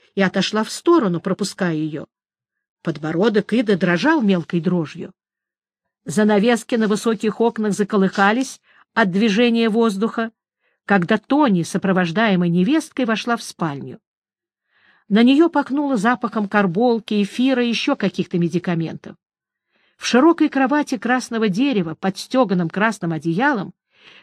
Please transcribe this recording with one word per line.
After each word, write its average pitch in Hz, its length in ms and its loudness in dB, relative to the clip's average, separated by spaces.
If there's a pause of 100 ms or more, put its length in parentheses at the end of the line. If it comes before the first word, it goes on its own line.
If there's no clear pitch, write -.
(140)
и 196 60 -2
отошла 196 420 0
в 214 80 -8
сторону, 220 520 2
пропуская 185 520 -4
её. 156 300 -6 (800)
Подбородок 175 720 -2
Иды 214 220 0
дрожал 180 440 2
мелкой 180 400 0
дрожью. 165 500 -4 (920)
Занавески 214 680 2
на 220 140 2
высоких 214 520 -2
окнах 226 320 0
заколыхались 202 880 0 (320)
от 202 180 0
движения 226 600 2
воздуха, 226 600 -2 (520)
когда 202 320 0
Тони, 247 460 2
сопровождаемая 180 880 0
невесткой, 247 560 0
вошла 226 320 -4
в 233 40 -16
спальню. 135 560 -8 (1080)
На 208 140 4
неё 277 260 6
пахнуло 285 480 -2
запахом 226 500 -2
карболки, 208 760 0
эфира 247 420 0
и 240 60 0
ещё 262 260 -2
каких-то 185 420 -2
медикаментов. 165 800 -4 (800)
В - 80 -14
широкой 311 460 4
кровати 269 480 0
красного 233 500 -2
дерева 196 460 0
под 190 240 -6
стёганым 190 500 0
красным 196 440 -2
одеялом 175 600 -2 (500)